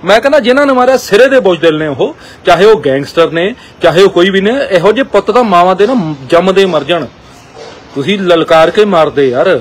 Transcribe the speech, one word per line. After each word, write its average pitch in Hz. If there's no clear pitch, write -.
ਮੈਂ 202
ਕਹਿੰਦਾ 277
ਜਿਨ੍ਹਾਂ 254
ਨੇ 277
ਮਾਰਿਆ 254
ਸਿਰੇ 240
ਦੇ 262
ਬੁਜ਼ਦਿਲ 165
ਨੇ 156
ਉਹ, 156
ਚਾਹੇ 175
ਉਹ 214
ਗੈਂਗਸਟਰ 143
ਨੇ, 175
ਚਾਹੇ 165
ਉਹ 196
ਕੋਈ 180
ਵੀ 190
ਨੇ, 208
ਇਹੋ 185
ਜਿਹੇ 240
ਪੁੱਤ 208
ਤਾਂ 226
ਮਾਵਾਂ 185
ਦੇ 196
ਨਾ 175
ਜੰਮਦੇ 185
ਮਰ 160
ਜਾਣ। 156
ਤੁਸੀਂ 160
ਲਲਕਾਰ 165
ਕੇ 208
ਮਾਰਦੇ 147
ਯਾਰ 147